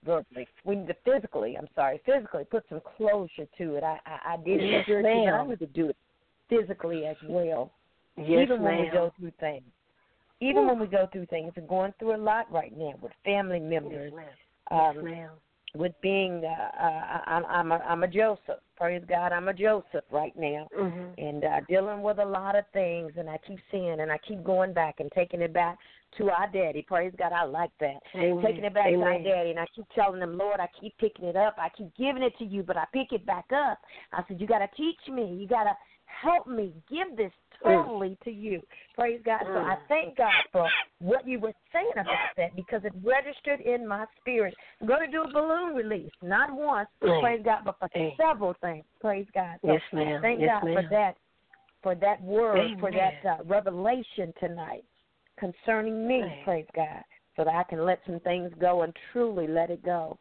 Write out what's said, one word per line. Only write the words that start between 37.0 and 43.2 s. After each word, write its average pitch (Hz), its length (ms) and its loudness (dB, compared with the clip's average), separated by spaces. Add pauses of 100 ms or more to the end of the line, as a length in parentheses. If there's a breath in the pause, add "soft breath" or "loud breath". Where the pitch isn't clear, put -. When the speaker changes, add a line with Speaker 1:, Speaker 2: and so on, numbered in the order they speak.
Speaker 1:
this 214 160 -2 (320)
Speaker 2:
Mm. 339 200 6
Speaker 1:
totally 196 400 -4
to 240 80 -8
you." 202 300 -6 (340 loud breath)
Praise 233 280 0
God. 220 200 0
So 190 160 0
I 185 160 0
Speaker 2:
Mm. - 120 -12
Speaker 1:
thank 302 280 2
God 220 180 4 (180)
for 175 160 4 (320)
what 240 280 0
you 254 120 -4
were 214 140 -4 (180)
saying 381 220 0
about 807 440 -2
that, 170 180 -2
because 185 300 -6
it 202 80 -4 (100)
registered 277 580 0